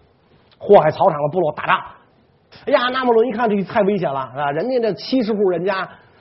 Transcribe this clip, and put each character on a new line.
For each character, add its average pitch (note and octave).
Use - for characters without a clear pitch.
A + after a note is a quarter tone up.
祸 G3+
害 D#3
草 F3+
场 D3+
的 D3
部 F3+
落 D3+
打 -
仗。 F3
哎 C4+
呀， B3
拿 B3+
破 B3
仑 A3+
一 B3+
看 A3+
这 G3
太 G#3
危 G3+
险 E3
了， C3
是 B2+
吧？ C#3+
人 D#3+
家 C4
这 A3
七 -
十 A3
户 G3+
人 F3
家， F#3+